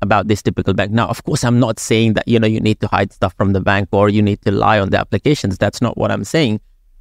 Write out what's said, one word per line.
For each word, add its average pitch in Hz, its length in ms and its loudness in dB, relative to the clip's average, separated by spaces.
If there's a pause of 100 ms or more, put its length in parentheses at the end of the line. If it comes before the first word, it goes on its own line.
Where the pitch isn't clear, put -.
about 101 260 0
this 107 120 0
typical 95 340 -2
bank. 98 180 -2
Now, 110 160 0
of - 160 -8
course, - 180 -2
I'm 120 160 2
not 113 220 0
saying 113 340 2
that, - 140 -2
you 117 100 2
know, 110 80 2
you 110 140 0
need 107 200 0
to 107 60 -2
hide 101 260 -2
stuff - 240 -4
from 98 180 0
the 95 60 0
bank 98 300 0
or 101 180 2
you 104 140 2
need 101 200 0
to 104 100 0
lie 107 260 2
on 98 120 0
the 98 100 0
applications. 101 580 -2
That's - 240 -2
not 117 160 -4
what 107 140 -2
I'm 107 100 -4
saying. 110 380 -2 (400)